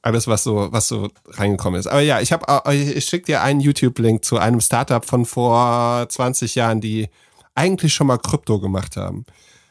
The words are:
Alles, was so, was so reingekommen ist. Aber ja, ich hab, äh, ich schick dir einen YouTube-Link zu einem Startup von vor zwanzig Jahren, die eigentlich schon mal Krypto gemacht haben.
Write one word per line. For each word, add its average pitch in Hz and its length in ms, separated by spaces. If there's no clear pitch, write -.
Alles, 117 240
was 110 180
so, 104 260
was 113 180
so 104 200
reingekommen 101 520
ist. - 80
Aber 143 140
ja, 139 200
ich - 120
hab, - 340
äh, 143 80
ich 143 300
schick 175 220
dir 131 160
einen 135 180
YouTube-Link 120 640
zu 117 140
einem 113 220
Startup 120 440
von 123 200
vor 120 840
zwanzig 123 460
Jahren, 113 260
die 110 280
eigentlich 170 400
schon 147 120
mal 127 120
Krypto - 420
gemacht 95 360
haben. 95 280